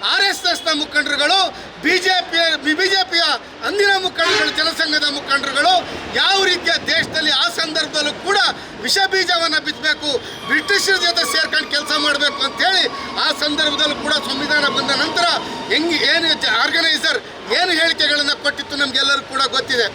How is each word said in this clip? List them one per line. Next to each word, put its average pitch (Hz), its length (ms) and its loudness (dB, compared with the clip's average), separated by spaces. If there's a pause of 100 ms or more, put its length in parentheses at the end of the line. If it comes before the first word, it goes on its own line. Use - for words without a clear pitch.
(120)
ಆರ್ 381 160 4
ಎಸ್ 370 120 -2 (120)
ಎಸ್ನ 320 180 -2 (120)
ಮುಖಂಡರುಗಳು, 294 580 2 (420)
ಬಿ 349 220 4
ಜೆ 370 100 4 (160)
ಪಿ, 330 80 0 (400)
ಬಿ 381 140 4
ಜೆ 381 180 2
ಪಿಯ 339 140 2 (420)
ಅಂದಿನ 392 260 2 (140)
ಮುಖಂಡರುಗಳು, 311 540 0
ಜನಸಂಘದ 311 460 0 (120)
ಮುಖಂಡರುಗಳು 277 560 2 (460)
ಯಾವ 370 180 4 (120)
ರೀತಿಯ 349 240 0 (180)
ದೇಶದಲ್ಲಿ 311 400 0 (100)
ಆ 339 40 2 (140)
ಸಂದರ್ಭದಲ್ಲೂ 302 520 -2 (140)
ಕೂಡ 403 120 2 (460)
ವಿಷ 247 120 0 (160)
ಬೀಜವನ್ನು 339 540 2
ಬಿತ್ತಬೇಕು, 302 420 -2 (400)
ಬ್ರಿಟಿಷರ 370 480 2 (100)
ಜೊತೆ 339 180 0 (100)
ಸೇರ್ಕೊಂಡು 311 400 0
ಕೆಲಸ 294 180 -2 (140)
ಮಾಡಬೇಕು 285 420 0
ಅಂತೇಳಿ 349 360 2 (420)
ಆ - 20 2 (160)
ಸಂದರ್ಭದಲ್ಲೂ 302 640 0
ಕೂಡ 302 80 0 (160)
ಸಂವಿಧಾನ 285 360 0 (120)
ಬಂದ 269 120 -2 (140)
ನಂತರ 339 220 0 (460)
ಹೆಂಗೆ 302 260 2 (160)
ಏನು 330 140 2 (140)
ಜ-, 226 220 2
ಆರ್ಗನೈಸರ್ 311 560 0 (400)
ಏನು 359 120 2 (100)
ಹೇಳಿಕೆಗಳನ್ನು 294 600 0
ಕೊಟ್ಟಿತ್ತು 285 380 -4
ನಮಗೆಲ್ಲರಿಗೂ 269 520 0
ಕೂಡ 269 100 0 (120)
ಗೊತ್ತಿದೆ. 247 380 0